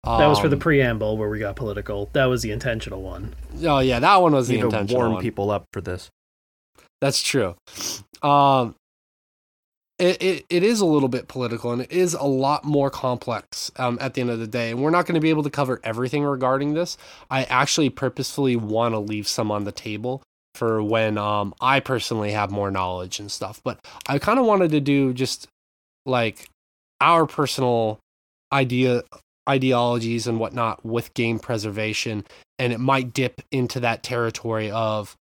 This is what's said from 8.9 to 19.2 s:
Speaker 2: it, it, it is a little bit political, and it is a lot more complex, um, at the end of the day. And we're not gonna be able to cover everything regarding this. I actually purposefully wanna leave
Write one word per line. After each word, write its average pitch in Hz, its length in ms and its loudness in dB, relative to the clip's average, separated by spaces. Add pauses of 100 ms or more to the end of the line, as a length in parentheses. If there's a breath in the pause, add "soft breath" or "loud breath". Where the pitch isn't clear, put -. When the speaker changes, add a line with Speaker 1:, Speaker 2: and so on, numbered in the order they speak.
Speaker 2:
it, 180 240 2
it, 185 260 0
it 175 140 2
is 220 180 2
a 190 60 4
little 147 220 4
bit 120 180 -4
political, 120 460 -4
and 123 100 -4
it - 80 -10
is 175 240 0
a - 100 -6
lot 139 400 0
more 143 260 2
complex, - 880 -6
um, 120 240 -2
at 131 140 -6
the 131 60 -2
end 120 100 0
of 117 80 -4
the 113 80 -6
day. 117 240 -4
And 120 120 -4
we're 151 80 2
not 175 160 4
gonna 165 140 0
be 156 100 2
able 151 120 2
to 143 80 -2
cover 127 320 -2
everything 123 400 -2
regarding 139 520 0
this. 170 220 -4 (340 loud breath)
I 135 140 0
actually 135 460 2
purposefully 131 680 -2
wanna 110 440 0
leave 104 260 -6